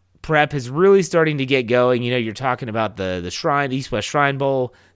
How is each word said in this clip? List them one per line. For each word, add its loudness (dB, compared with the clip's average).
prep 2
is -6
really 4
starting 0
to -2
get 0
going, 2
you -2
know, 0
you're -4
talking -4
about -4
the, -4
the -8
Shrine, -2
East -6
West -4
Shrine 0
Bowl, -2